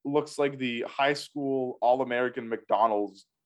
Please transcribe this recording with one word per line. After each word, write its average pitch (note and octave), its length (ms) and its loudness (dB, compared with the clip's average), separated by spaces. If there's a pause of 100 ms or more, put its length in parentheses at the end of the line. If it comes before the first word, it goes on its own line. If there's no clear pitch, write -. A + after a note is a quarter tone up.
looks C#3+ 340 -2
like C#3+ 200 0
the A#2+ 240 -4
high C#3 320 0
school C3+ 640 -4
All-American B2 680 2
McDonald's G#2 800 0 (200)